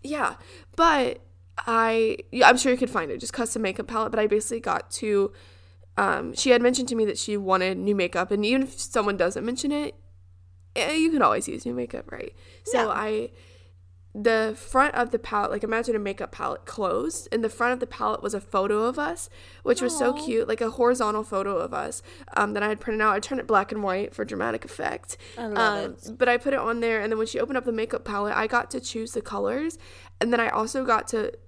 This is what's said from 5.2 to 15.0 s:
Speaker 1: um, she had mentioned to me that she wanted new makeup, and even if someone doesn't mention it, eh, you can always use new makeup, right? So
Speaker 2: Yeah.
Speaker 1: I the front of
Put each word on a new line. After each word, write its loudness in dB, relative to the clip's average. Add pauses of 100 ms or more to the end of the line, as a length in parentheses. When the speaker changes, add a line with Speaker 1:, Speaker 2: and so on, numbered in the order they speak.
Speaker 1:
um, 0
she 0
had 8
mentioned 4
to -2
me 2
that -2
she -4
wanted 2
new 2
makeup, 0
and 0
even 4
if -8
someone 0
doesn't 0
mention -2
it, -4 (800)
eh, 0
you 2
can 2
always 2
use -8
new -6
makeup, -8
right? -12 (280)
So 0
Speaker 2:
Yeah. 0
Speaker 1:
I -2 (880)
the 2
front 2
of 0